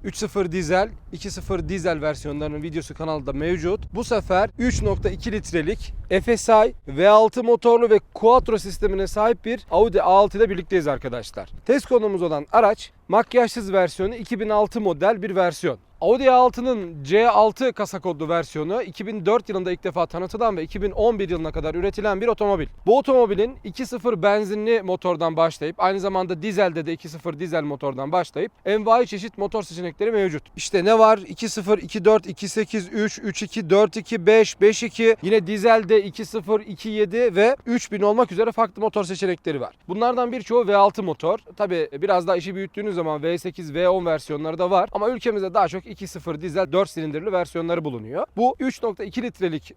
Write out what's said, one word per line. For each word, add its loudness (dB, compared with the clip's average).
Üç -10
sıfır -4
dizel, 0
iki -12
sıfır -6
dizel -2
versiyonlarının -6
videosu -8
kanalda -6
mevcut. -4
Bu -6
sefer 0
üç 0
nokta -2
iki -8
litrelik -4
F 2
S 2
I 6
V 4
altı 6
motorlu 4
ve 8
Quattro 4
sistemine -2
sahip 0
bir -6
Audi 4
A 2
altı 6
ile 4
birlikteyiz -2
arkadaşlar. -6
Test 2
konumuz 2
olan -2
araç 2
makyajsız 0
versiyonu, 0
iki -8
bin -4
altı 0
model 0
bir -4
versiyon. -2
Audi 4
A 8
altının 2
C 4
altı 2
kasa -8
kodlu -6
versiyonu -2
iki -12
bin -6
dört 2
yılında -4
ilk -8
defa -2
tanıtılan -4
ve -6
iki -8
bin -2
on 2
bir -4
yılına -4
kadar -4
üretilen -2
bir 0
otomobil. 0
Bu 6
otomobilin 2
iki -10
sıfır -4
benzinli 0
motordan -2
başlayıp 0
aynı 0
zamanda -4
dizelde 0
de -4
iki -10
sıfır -10
dizel -4
motordan -6
başlayıp -2
envai 2
çeşit -10
motor -4
seçenekleri -6
mevcut. -2
İşte -2
ne 6
var? 8
İki -8
sıfır, 0
iki -8
dört, 4
iki -10
sekiz, -4
üç, -4
üç -8
iki, -8
dört 4
iki, -4
beş, 6
beş 4
iki. 2
Yine 0
dizelde 4
iki -10
sıfır, -4
iki -12
yedi 0
ve 4
üç -4
bin -2
olmak 2
üzere -2
farklı -4
motor -2
seçenekleri -4
var. -10
Bunlardan -2
birçoğu 0
V 2
altı 4
motor. -2
Tabii -2
biraz 0
daha 0
işi -8
büyüttüğünüz -8
zaman -4
V -2
sekiz, -12
V 2
on 2
versiyonları -4
da 0
var. 2
Ama -2
ülkemizde -4
daha 4
çok -10
iki -14
sıfır -10
dizel -4
dört 2
silindirli -6
versiyonları -4
bulunuyor. -8
Bu 0
üç -6
nokta -6
iki -8
litrelik -6